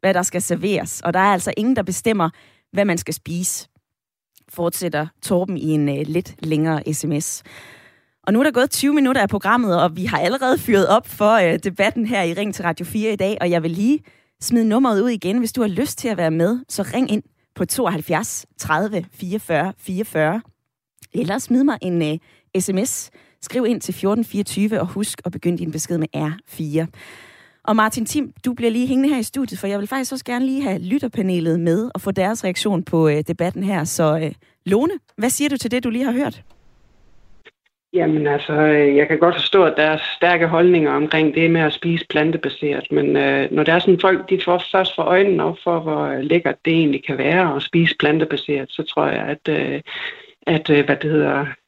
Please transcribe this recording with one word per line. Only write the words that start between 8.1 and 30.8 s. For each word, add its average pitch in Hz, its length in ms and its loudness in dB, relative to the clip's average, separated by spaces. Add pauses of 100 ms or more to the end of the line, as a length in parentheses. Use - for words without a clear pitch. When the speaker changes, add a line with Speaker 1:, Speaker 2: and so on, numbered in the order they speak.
Speaker 1:
Og 190 100 0
nu 214 60 4
er 269 60 4
der 302 60 4
gået 247 200 0
tyve 285 240 0
minutter 262 280 2
af 202 60 2
programmet, 202 540 2
og 165 140 0
vi 180 80 -6
har 160 140 -2
allerede 254 400 2
fyret 196 300 2
op 214 180 4
for, 208 260 2
øh, 175 260 4
debatten 202 480 -2
her 220 160 0
i 170 120 -2
Ring 202 200 -4
til 190 100 -10
Radio 170 220 -4
fire 220 260 -2
i 208 40 -4
dag, 196 240 -2
og 175 100 0
jeg 170 120 2
vil 165 80 -2
lige 220 300 0 (400)
smide 226 280 2
nummeret 220 340 2
ud 247 80 2
igen. 208 280 -2
Hvis 226 140 -2
du 254 80 -4
har 214 80 0
lyst 208 300 -4
til 240 100 -6
at 208 80 -2
være 170 140 0
med, 170 280 0 (100)
så - 260 -6
ring 254 160 0
ind 208 120 0 (320)
på 180 100 -2
tooghalvfjerds 170 840 -4 (120)
tredive 180 540 0
fireogfyrre 185 680 -4
fireogfyrre, 180 600 -2 (760)
eller 170 240 -2
smid 254 260 2
mig 277 180 2
en, 175 200 0
øh, 165 600 -4
S 190 100 -4
M 190 120 0
S. - 260 -8 (320)
Skriv 247 240 -2
ind 214 140 0
til 180 140 -8
fjorten 214 300 0
fireogtyve, 208 560 -2
og 185 60 -2
husk 196 380 -6
at 175 80 -6
begynde 175 260 -2
din 165 140 -6
besked 165 260 -4
med 156 160 -2
R 151 180 -4 (140)
fire. 160 400 -4 (800)
Og 220 120 2
Martin 220 300 0
Tim, 285 260 -4 (120)
du 247 80 -2
bliver 233 180 0
lige 247 160 0
hængende 269 220 2
her 285 100 2
i 226 40 -2
studiet, 220 380 -6
for 196 60 -6
jeg 202 120 -2
vil 202 100 -6
faktisk 262 240 -4
også 262 120 -10
gerne 247 220 -2
lige 269 160 -2
have 196 160 -2
lytterpanelet 185 840 0